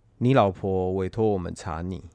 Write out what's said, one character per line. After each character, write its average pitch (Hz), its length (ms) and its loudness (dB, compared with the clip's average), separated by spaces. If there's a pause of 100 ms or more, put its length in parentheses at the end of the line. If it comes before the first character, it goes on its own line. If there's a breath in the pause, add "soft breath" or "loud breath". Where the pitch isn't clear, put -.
(200)
你 123 140 4
老 110 160 6
婆 92 440 -2
委 95 160 -2
托 110 180 0
我 101 100 2
们 87 160 -6
查 80 280 -8
你， 90 200 -8 (140)